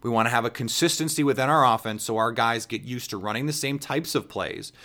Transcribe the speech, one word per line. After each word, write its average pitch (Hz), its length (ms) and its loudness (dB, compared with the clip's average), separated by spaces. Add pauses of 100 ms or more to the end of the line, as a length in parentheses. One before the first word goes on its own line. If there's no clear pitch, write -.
We 120 80 -4
wanna 113 200 4
have 117 140 2
a 120 60 -2
consistency 151 760 0
within 131 260 2
our 151 160 6
offense 113 380 2
so 110 140 -2
our 113 160 2
guys 117 320 0
get - 160 -6
used 123 300 -8
to 107 60 -6
running 107 280 -4
the 151 80 -2
same 139 260 -4
types 147 340 -4
of 127 140 -2
plays - 460 -8 (120)